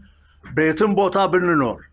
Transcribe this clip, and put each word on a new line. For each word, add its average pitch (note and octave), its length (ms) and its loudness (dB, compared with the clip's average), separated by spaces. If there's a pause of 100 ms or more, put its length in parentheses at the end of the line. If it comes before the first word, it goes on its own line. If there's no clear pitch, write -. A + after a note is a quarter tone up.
(440)
በየትም D#3 500 0
ቦታ F#3+ 240 0 (100)
ብንኖር D#3+ 520 0 (120)